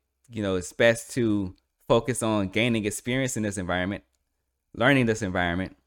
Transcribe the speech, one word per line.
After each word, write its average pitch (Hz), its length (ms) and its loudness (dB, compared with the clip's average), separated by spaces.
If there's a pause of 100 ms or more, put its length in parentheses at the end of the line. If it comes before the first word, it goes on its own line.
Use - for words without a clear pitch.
(300)
you 113 120 -6
know, 95 140 0
it's 90 160 -6
best 117 400 2
to 104 420 0 (340)
focus 120 340 2
on 107 260 0
gaining 113 360 0
experience 123 520 -4
in 110 60 -2
this 101 140 -4
environment, 90 480 -4 (720)
learning 127 320 4
this 110 160 0
environment 90 540 -2 (100)